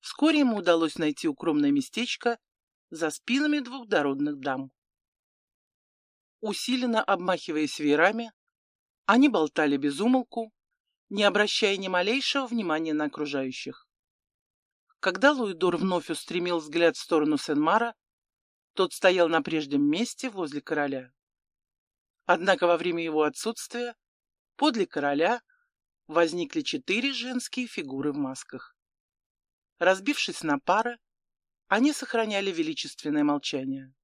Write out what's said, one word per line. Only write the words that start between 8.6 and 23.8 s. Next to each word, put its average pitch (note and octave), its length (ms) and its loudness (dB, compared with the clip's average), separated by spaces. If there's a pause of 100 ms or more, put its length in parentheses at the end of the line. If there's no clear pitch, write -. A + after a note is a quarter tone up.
они B3+ 220 8
болтали D#3 480 2
без C#3+ 240 -2
умолку, A#3 520 0 (560)
не G3+ 140 -2
обращая G3+ 540 2
ни F#3+ 100 -6
малейшего A3+ 640 0
внимания E3 460 -2
на D3+ 100 0
окружающих. C#3 840 -6 (1120)
Когда F#3+ 320 4
Луидор F#3 460 0
вновь F3 340 -2
устремил F3 480 -4
взгляд D#3+ 380 2
в - 40 -10
сторону D3+ 380 2
Сен-Мара, E3+ 560 0 (800)
тот - 180 0
стоял F3+ 360 4
на D#3+ 120 2
прежнем C#3+ 480 0
месте A3+ 420 -2
возле D#3+ 300 -6
короля. C#3 520 -4 (1120)
Однако F3+ 420 2
во E3+ 100 6
время E3+ 280 -2
его D#3 180 0
отсутствия A3+ 720 -4 (600)